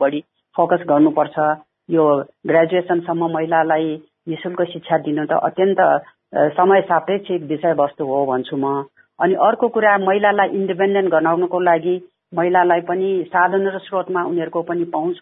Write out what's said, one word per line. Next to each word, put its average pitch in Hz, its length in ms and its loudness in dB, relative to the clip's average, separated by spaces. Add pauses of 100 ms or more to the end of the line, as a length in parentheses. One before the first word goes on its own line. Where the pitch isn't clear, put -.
बढी 143 220 0 (320)
फोकस 175 320 0
गर्नुपर्छ। 151 760 2 (280)
यो 151 340 2
ग्रेजुएसनसम्म 170 1080 -2
महिलालाई 160 680 0 (260)
निशुल्क 175 340 -6
शिक्षा 170 360 -2
दिनु 151 280 -4
त 147 60 -6
अत्यन्त, 185 480 0
अ, 147 220 4 (340)
समय 180 460 4
सापेक्षित 185 600 -2
विषयवस्तु 147 640 -2
हो 139 200 -2
भन्छु 127 320 -4
म। 139 260 -2 (380)
अनि 185 120 2
अर्को 226 340 2
कुरा, 214 300 2
महिलालाई 202 520 2
इन्डिपेन्डेन्ट 196 600 0
गराउनको 170 500 2
लागि 180 500 0 (240)
महिलालाई 175 480 2
पनि 185 460 -2
साधन 185 400 0
र 190 120 -6
स्रोतमा 185 440 -4
उनीहरूको 165 380 -4
पनि 170 220 -4
पहुँच 170 380 -4